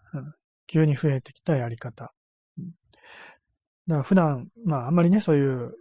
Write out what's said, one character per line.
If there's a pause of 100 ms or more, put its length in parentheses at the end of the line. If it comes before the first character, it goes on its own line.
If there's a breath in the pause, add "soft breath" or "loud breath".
(140)
う
ん、 (340)
急
に
増
え
て
き
た
や
り
方。 (440)
う
ん。
だ
か
ら
普
段、 (180)
ま
あ
あ
ん
ま
り
ね、
そ
う
い
う